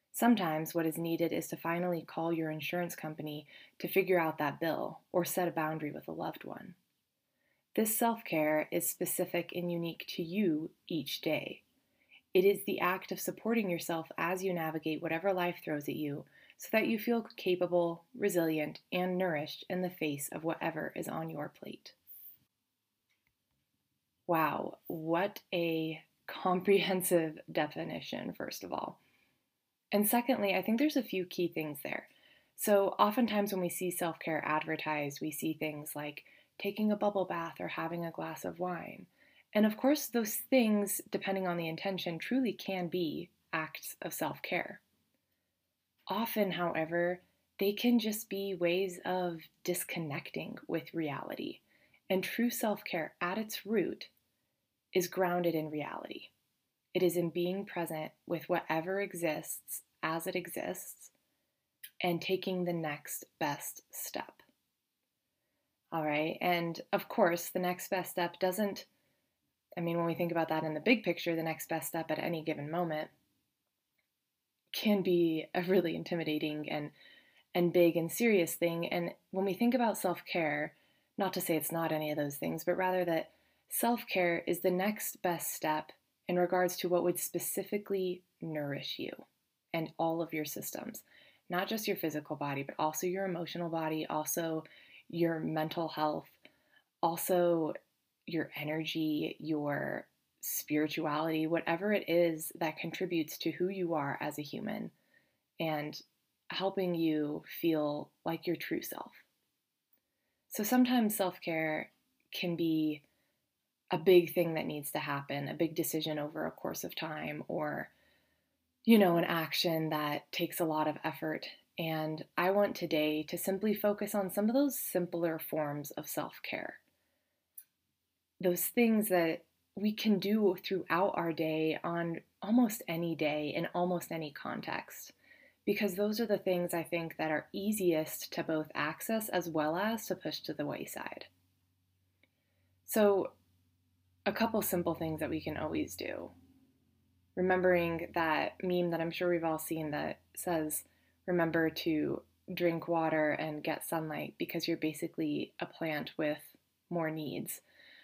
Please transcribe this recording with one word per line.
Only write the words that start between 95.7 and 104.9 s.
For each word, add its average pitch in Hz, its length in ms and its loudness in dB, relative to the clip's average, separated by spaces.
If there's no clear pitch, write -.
health, 156 400 -2
also 170 680 4
your 160 300 0
energy, 156 800 -2
your 147 680 -2
spirituality, 156 960 0
whatever 165 480 2
it - 160 0
is 165 520 4
that 156 160 0
contributes 170 600 -2
to - 140 -2
who 180 180 0
you 185 260 -2
are 143 260 0
as 151 180 -4
a 151 40 -6
human 113 500 -6